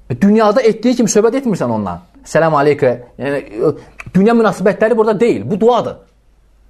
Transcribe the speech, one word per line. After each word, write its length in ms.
dünyada 460
etdiyi 320
kimi 140
söhbət 300
etmirsən 280
ondan. 320
"Səlam 340
aleykə." 320
Yəni, 200
dünya 200
münasibətləri 600
burada 240
deyil. 300
Bu 100
duadır. 360